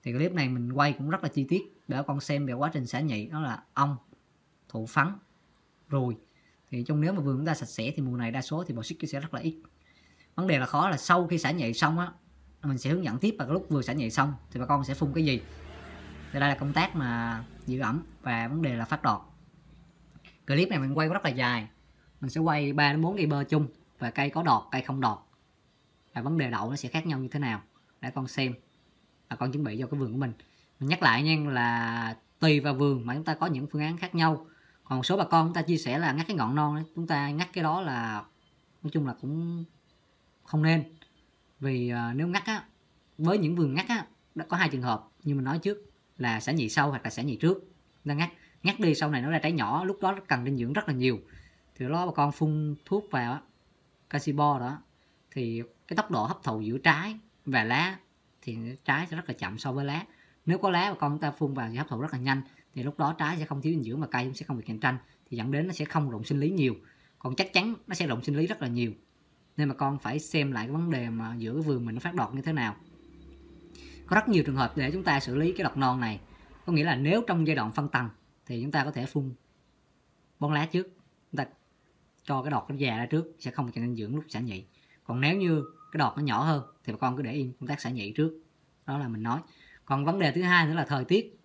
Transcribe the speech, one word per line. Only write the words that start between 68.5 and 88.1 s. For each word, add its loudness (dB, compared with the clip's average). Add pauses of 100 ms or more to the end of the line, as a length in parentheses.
là -2
nhiều. 0 (640)
Nên 2
bà -2
con 0
phải -4
xem 0
lại -2
cái -6
vấn 0
đề 0
mà -4
giữa -4
cái -2
vườn 0
mình -4
nó -4
phát -6
đọt -2
như -6
thế -2
nào. 0 (1300)
Có 2
rất 4
nhiều 6
trường -2
hợp 0
để 0
chúng -4
ta 4
xử -2
lý 4
cái -4
đọt -2
non 2
này. -4 (460)
Có 0
nghĩa 4
là 2
nếu 2
trong 4
giai 4
đoạn -2
phân -2
tầng 0 (360)
thì -6
chúng -4
ta 2
có -2
thể -4
phun -2 (1080)
bón 0
lá 2
trước, -2 (440)
chúng -6
ta -2 (800)
cho -2
cái -2
đọt 0
nó -4
già 0
ra -2
trước, -2
sẽ -8
không -4
bị -8
cạnh -4
tranh -2
dưỡng -4
lúc -4
xả -6
nhị. -6 (380)
Còn -2
nếu 2
như 2 (260)
cái -4
đọt 2
nó -2
nhỏ 2
hơn 2 (200)
thì -6
bà -8
con 0
cứ -4
để -4
im -4
công -10
tác -4
xả -6
nhị -6